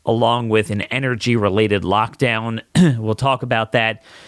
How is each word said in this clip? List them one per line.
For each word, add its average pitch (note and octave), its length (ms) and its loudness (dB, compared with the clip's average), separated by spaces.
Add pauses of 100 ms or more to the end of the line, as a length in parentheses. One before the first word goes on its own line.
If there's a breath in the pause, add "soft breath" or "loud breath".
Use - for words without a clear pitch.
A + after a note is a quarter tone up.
along A#2 440 0
with A2 200 2
an G#2 120 -4
energy-related A2 1000 0
lockdown. A2 800 -2 (140)
<clears throat> D3+ 240 4
We'll A2 160 -2
talk C3+ 260 0
about A#2 300 -2
that. A2+ 320 0 (240 loud breath)